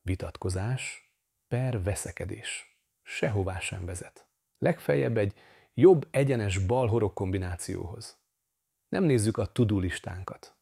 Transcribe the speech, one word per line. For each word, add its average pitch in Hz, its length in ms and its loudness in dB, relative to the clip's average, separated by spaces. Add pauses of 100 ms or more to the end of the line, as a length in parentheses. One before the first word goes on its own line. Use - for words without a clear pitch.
Vitatkozás 95 1120 -6 (340)
per 120 360 -2
veszekedés. - 960 -6 (240)
Sehová 95 560 -2
sem 92 260 -8
vezet. - 440 -12 (300)
Legfeljebb 139 580 2
egy 104 220 0 (360)
jobb 156 360 8
egyenes 117 480 0
bal 120 280 2
horog 107 260 2
kombinációhoz. 95 1040 -6 (720)
Nem 190 160 0
nézzük 113 320 4
a 107 100 -2
to-do 107 320 2
listánkat. - 840 -6